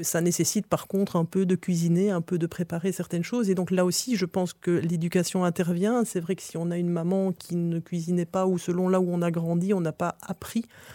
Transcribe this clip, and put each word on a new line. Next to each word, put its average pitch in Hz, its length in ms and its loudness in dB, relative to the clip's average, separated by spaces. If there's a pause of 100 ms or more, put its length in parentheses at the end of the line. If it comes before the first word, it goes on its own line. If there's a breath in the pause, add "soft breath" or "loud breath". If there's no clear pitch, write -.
ça 170 200 0
nécessite 175 460 2
par - 220 -2
contre 196 260 0
un 170 100 4
peu 190 220 0
de 185 80 2
cuisiner, 175 560 2
un 180 100 0
peu 175 160 -2
de 165 120 0
préparer 170 420 -4
certaines 170 340 -4
choses. 240 240 0
Et 190 60 4
donc 175 160 0
là 185 140 4
aussi, 196 320 0
je 180 100 2
pense 180 280 -2
que - 180 -2
l'éducation 175 720 0
intervient. 180 600 2
C'est - 160 -2
vrai 170 140 -4
que - 80 -6
si - 140 -12
on 165 160 -2
a 175 60 -2
une 175 120 0
maman 180 400 2
qui 175 240 -6
ne 170 240 0
cuisinait 170 480 -2
pas 190 220 0
ou 180 100 2
selon 180 300 0
là 185 120 4
où 180 80 2
on 175 140 0
a 170 80 2
grandi, 170 420 0
on 190 80 2
n'a 156 120 0
pas 175 280 -4
appris. - 440 -6 (300 loud breath)